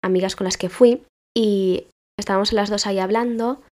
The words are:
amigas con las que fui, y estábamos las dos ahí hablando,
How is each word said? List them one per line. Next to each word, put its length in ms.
amigas 360
con 80
las 100
que 140
fui, 340
y 520
estábamos 360
las 160
dos 180
ahí 120
hablando, 640